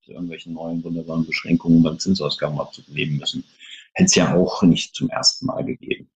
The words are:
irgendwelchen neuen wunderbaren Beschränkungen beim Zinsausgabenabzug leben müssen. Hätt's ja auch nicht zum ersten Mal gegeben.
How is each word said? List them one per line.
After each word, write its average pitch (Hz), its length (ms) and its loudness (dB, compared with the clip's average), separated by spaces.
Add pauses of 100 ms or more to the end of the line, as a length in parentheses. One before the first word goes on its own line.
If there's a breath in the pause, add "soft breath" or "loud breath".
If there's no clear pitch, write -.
irgendwelchen 85 480 -12
neuen 82 280 -8
wunderbaren 82 440 -4
Beschränkungen 82 560 4
beim 80 160 -2
Zinsausgabenabzug 73 880 -4
leben 73 300 -4
müssen. - 260 -8 (500 loud breath)
Hätt's - 220 4
ja 82 180 4
auch 90 300 2
nicht - 320 4
zum - 160 -4
ersten - 340 0
Mal - 180 -4
gegeben. - 520 -8